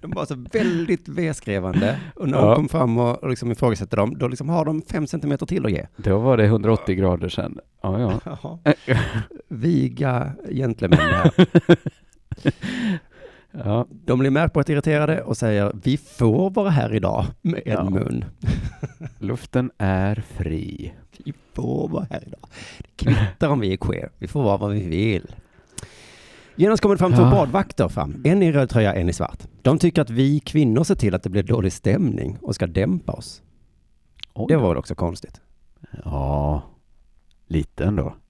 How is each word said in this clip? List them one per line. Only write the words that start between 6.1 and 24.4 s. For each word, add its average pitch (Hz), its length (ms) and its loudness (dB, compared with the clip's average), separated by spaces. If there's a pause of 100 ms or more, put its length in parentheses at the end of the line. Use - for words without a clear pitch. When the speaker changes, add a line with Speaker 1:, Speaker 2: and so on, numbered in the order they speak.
Speaker 2:
var 123 180 4
det 107 100 6
hundraåttio 104 480 2
grader 90 340 2
sen. - 300 -8 (220)
Ja, 98 180 -2
ja. 117 260 0
Speaker 1:
Jaha. 170 420 -12
Speaker 2:
<laughs> 147 60 4 (760)
Speaker 1:
Viga 131 840 -2 (200)
gentlemän 123 480 2
här. - 400 2
Speaker 2:
<laughs> 185 60 10 (2250)
Ja. 110 220 -2 (180)
Speaker 1:
De 127 140 2
blir 135 100 2
märkbart 151 400 0
irriterade 151 520 0
och - 160 -4
säger: 104 340 0 (120)
"Vi 131 140 0
får 123 520 0
vara 196 200 0
här 117 260 2
idag", - 300 0 (160)
med - 240 -2
en 110 80 -2
Speaker 2:
Ja. 95 160 -2
Speaker 1:
mun. 92 360 -2 (460)
<laughs> - 480 -14
Speaker 2:
Luften 123 580 -4
är 95 380 0
fri. - 760 -8 (320)
Speaker 1:
"Vi 147 80 -10 (200)
får - 340 -4
vara 165 220 -6
här - 180 -10
idag. - 120 -20 (380)
Det - 280 -12
kvittar 107 440 2
om 143 100 0
vi 95 140 -2
är 95 40 -4
queer. - 400 -6
Vi - 100 -10
får 143 160 -4